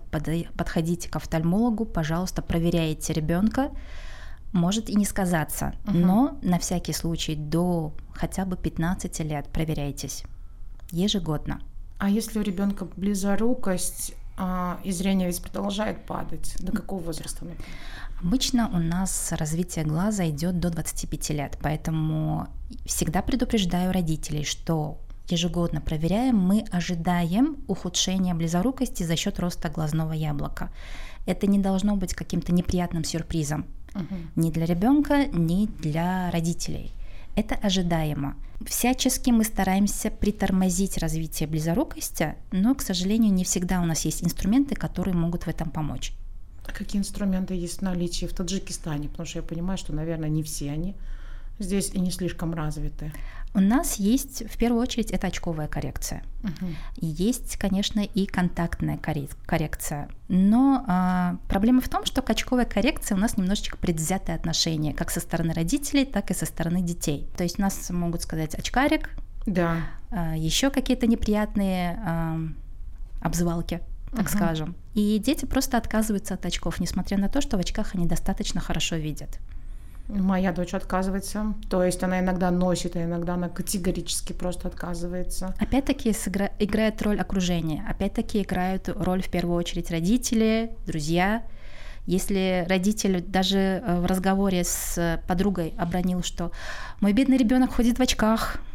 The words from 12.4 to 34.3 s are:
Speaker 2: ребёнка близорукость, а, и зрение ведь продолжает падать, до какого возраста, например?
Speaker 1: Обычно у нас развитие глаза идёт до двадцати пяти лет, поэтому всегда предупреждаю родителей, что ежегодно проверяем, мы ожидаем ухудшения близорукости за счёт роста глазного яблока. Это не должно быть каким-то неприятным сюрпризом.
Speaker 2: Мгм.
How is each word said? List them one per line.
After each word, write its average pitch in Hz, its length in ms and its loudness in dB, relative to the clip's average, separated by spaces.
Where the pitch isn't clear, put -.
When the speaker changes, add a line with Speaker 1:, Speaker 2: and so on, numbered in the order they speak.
Speaker 2:
ребёнка 202 420 0
близорукость, 196 1160 2
а, 180 460 -2
и 190 80 -2
зрение 185 360 2
ведь 175 140 -2
продолжает 202 640 -4
падать, - 540 -2
до 180 120 0
какого 196 300 -4
возраста, 165 440 -6
например? 170 200 -8
Speaker 1:
Обычно 233 520 2
у 175 40 2
нас 175 540 0
развитие 160 540 -2
глаза 175 440 2
идёт 165 300 0
до 175 100 0
двадцати - 380 -4
пяти - 260 -4
лет, 147 280 -4
поэтому 156 840 0
всегда - 360 0
предупреждаю 185 720 2
родителей, 156 520 0
что 156 540 -2
ежегодно 170 520 0
проверяем, 202 560 2
мы 196 340 4
ожидаем 175 880 2
ухудшения 185 680 0
близорукости 185 680 0
за 165 120 0
счёт - 240 0
роста 175 300 -2
глазного 160 440 -2
яблока. 151 560 -2
Это 190 220 0
не 202 120 6
должно 196 360 4
быть 185 180 0
каким-то - 400 -2
неприятным 175 500 2
сюрпризом. 156 640 -2
Speaker 2:
Мгм. 170 420 -6